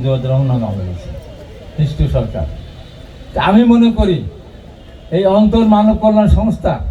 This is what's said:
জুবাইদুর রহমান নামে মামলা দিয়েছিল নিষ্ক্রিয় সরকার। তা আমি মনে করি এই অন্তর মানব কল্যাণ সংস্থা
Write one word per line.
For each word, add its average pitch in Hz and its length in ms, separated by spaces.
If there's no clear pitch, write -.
জুবাইদুর 131 280
রহমান 135 200
নামে 120 160
মামলা 98 200
দিয়েছিল 90 280
নিষ্ক্রিয় 139 400
সরকার। 107 300
তা - 60
আমি 214 140
মনে 233 160
করি 190 200
এই 196 80
অন্তর 220 280
মানব 214 280
কল্যাণ 214 260
সংস্থা - 360